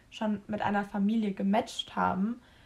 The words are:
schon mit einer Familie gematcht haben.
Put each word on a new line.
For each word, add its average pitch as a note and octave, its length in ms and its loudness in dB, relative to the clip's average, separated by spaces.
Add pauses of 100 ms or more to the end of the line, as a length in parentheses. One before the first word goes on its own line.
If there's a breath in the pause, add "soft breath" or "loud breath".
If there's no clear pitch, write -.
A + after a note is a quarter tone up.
(100)
schon G#3+ 360 -2
mit G#3+ 160 -4
einer G3+ 220 2
Familie G#3 480 2
gematcht G3+ 640 0
haben. F#3 440 0 (260 soft breath)